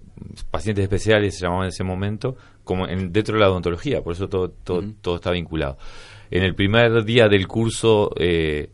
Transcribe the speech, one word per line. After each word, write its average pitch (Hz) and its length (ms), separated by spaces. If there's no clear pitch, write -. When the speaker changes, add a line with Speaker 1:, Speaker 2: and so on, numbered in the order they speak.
Speaker 1:
pacientes 98 320
especiales, 101 520
se 92 100
llamaba 92 180
en 92 60
ese 90 140
momento, 101 520
como 92 240
en, 92 240
dentro 107 220
de 110 80
la 98 80
odontología, 87 540
por 85 100
eso 90 140
todo, 90 220
todo, 90 180
Speaker 2:
Ujú. 104 200
Speaker 1:
todo 87 140
está 90 160
vinculado. 78 480
En 90 140
el 90 120
primer 113 500
día 113 240
del 98 180
curso, 113 720
eh, 78 560